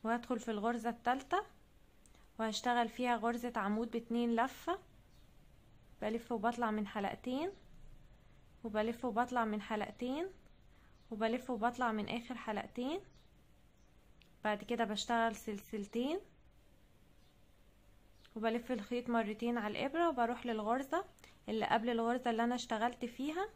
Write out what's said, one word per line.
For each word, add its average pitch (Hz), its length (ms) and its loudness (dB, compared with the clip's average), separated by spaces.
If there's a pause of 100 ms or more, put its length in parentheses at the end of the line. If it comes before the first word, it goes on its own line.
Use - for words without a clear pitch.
وهدخل 233 360 0
في - 120 -4
الغرزه 226 380 0
الثالثه 269 560 0 (920)
وهشتغل 226 500 2
فيها 247 260 2
غرزه 233 400 0
عمود 220 360 2
باتنين 233 440 2
لفه. 269 440 0 (1200)
بلف 226 300 -2
وبطلع 233 400 2
من 214 160 0
حلقتين، 254 640 -2 (1120)
وبلف 226 420 0
وبطلع 240 400 2
من 214 160 0
حلقتين، 247 640 -2 (840)
وبلف 226 380 0
وبطلع 240 420 0
من 214 180 -2
اخر 233 260 -4
حلقتين. 247 640 -4 (1400)
بعد 208 200 2
كده 233 200 2
بشتغل 226 520 2
سلسلتين، 226 840 -2 (2250)
وبلف 226 360 0
الخيط 240 380 -2
مرتين 233 480 2
على 208 220 -2
الابره، 330 300 2
وبروح 240 360 0
للغرزه 240 600 0 (440)
اللي 220 160 2
قبل 226 240 4
الغرزه 233 420 2
اللي 226 120 2
انا 240 120 2
اشتغلت 233 500 -2
فيها 311 500 -2